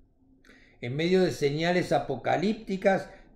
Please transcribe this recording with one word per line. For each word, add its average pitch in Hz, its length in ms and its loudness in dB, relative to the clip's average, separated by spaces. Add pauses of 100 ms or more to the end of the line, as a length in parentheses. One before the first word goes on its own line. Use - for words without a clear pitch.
(800)
En 123 160 -8
medio 180 260 2
de 165 100 2
señales 160 600 0
apocalípticas, 165 1200 0 (260)